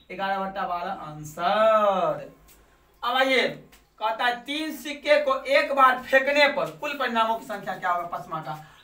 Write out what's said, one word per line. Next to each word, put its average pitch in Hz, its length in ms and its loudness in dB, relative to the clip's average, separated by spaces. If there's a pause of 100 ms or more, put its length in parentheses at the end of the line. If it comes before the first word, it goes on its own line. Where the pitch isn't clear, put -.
(160)
ग्यारह 196 240 -2
बट्टा 190 280 -4
बारह 175 240 -6
आंसर। 175 1400 0 (680)
अब - 120 0
आइए, 262 320 4 (500)
कहता 226 260 -2
है 240 200 0
तीन 302 320 -6
सिक्के 294 480 0
को 262 100 2
एक 277 380 2
बार 262 300 4
फेंकने 285 460 4
पर 277 220 -2
कुल 294 280 -6
परिणामों 226 380 0
की - 100 -14
संख्या 196 320 -8
क्या 175 120 -2
होगा 175 280 -4
पचमा 170 220 -8
का? - 260 -10 (180)